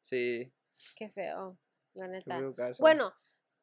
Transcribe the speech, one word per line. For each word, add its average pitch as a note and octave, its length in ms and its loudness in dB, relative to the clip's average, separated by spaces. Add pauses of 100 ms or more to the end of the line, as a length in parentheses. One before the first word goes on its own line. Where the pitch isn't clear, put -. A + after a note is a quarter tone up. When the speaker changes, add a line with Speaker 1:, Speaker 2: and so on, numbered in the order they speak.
Speaker 1:
Sí. B2 500 -2 (440)
Speaker 2:
Qué G#3+ 140 -12
feo, F#3 480 -8 (360)
la F#3 140 -10 (100)
Speaker 1:
Qué F#3 140 -10
Speaker 2:
neta. F3 40 -4
Speaker 1:
feo C3+ 180 -6
caso. B2 240 -6
Speaker 2:
Bueno, D4 360 6 (480)